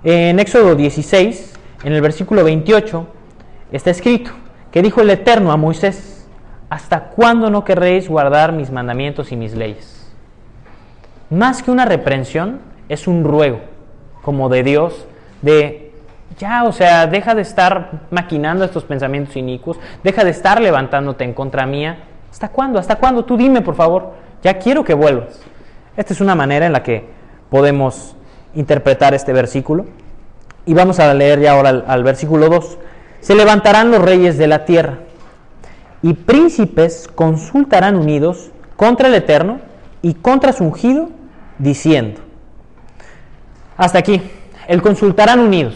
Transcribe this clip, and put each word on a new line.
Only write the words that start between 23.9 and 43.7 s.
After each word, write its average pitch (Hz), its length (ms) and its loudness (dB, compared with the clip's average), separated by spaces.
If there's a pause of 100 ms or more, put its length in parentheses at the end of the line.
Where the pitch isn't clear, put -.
ya 190 160 0
quiero 277 260 -2
que 165 100 0
vuelvas. 139 460 0 (560)
Esta 208 160 -6
es 165 80 -6
una 196 160 0
manera 143 300 0
en 165 60 0
la 127 100 -2
que 113 260 -6 (420)
podemos 139 640 0 (400)
interpretar 139 600 0
este 135 180 -4
versículo. 135 540 -2 (760)
Y 165 100 0
vamos 180 260 2
a 147 120 6
leer 143 280 2
ya 147 120 4
ahora 139 180 4
al, 127 180 -2
al 127 160 0
versículo 151 440 2
dos. 165 300 -2 (420)
"Se - 140 2
levantarán 214 560 4
los 220 100 4
reyes 180 380 4
de 156 80 2
la 151 180 0
tierra, 156 340 0 (1040)
y 165 100 2
príncipes 220 1000 0
consultarán 190 840 0
unidos 151 540 -2 (260)
contra 247 320 4
el 247 60 4
Eterno 180 460 2 (420)
y 165 120 0
contra 269 380 2
su 190 100 -4
ungido, 262 460 0 (500)
diciendo". 139 600 -2 (1600)